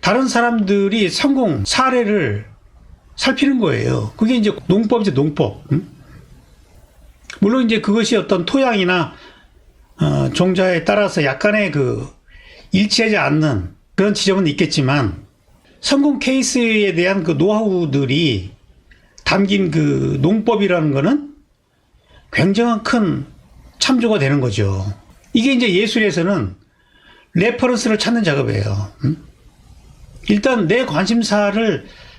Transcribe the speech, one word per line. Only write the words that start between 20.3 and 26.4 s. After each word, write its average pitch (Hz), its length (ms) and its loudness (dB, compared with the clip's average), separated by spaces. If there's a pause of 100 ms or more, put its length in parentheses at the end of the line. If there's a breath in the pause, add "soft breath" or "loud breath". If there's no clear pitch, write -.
거는 208 420 -2 (960 soft breath)
굉장한 214 540 0
큰 160 420 -2 (540)
참조가 226 400 2
되는 139 200 2
거죠. 98 460 -2 (460)
이게 247 200 2
이제 240 220 2
예술에서는 185 800 0 (800 soft breath)